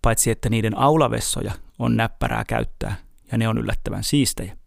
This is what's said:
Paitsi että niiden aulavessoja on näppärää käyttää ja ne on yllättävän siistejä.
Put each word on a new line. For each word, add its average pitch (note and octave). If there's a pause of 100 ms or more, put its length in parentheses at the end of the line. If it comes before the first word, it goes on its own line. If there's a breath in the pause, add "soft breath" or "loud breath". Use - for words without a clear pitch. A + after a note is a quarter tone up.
Paitsi A#2
että A2+
niiden A2
aulavessoja B2+ (260)
on A#2
näppärää A2+
käyttää - (360)
ja A2+
ne A2+
on A2+
yllättävän G#2
siistejä. A2+ (100)